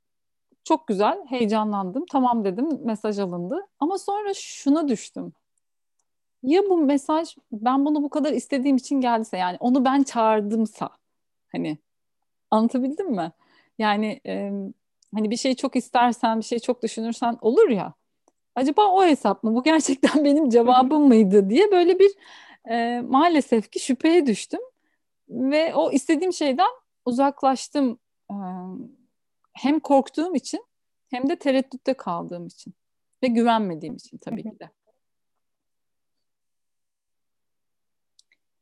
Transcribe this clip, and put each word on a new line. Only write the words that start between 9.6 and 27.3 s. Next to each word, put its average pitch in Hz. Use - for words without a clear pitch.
onu 247
ben 269
çağırdımsa, 220
hani 165
anlatabildim 262
mi? 170
Yani, 214
e, 196
hani 214
bir 233
şeyi 254
çok 262
istersen, 240
bir 214
şeyi 233
çok -
düşünürsen 233
olur 349
ya. 202
Acaba 294
o 381
hesap 254
mı? 220
Bu 247
gerçekten 302
<laughs> -
benim 285
cevabım 254
mıydı 202
diye 381
böyle 359
bir, 392
e, 233
maalesef 262
ki 381
şüpheye 320
düştüm. 254
Ve 277
o 302
istediğim 330
şeyden 311
uzaklaştım. 269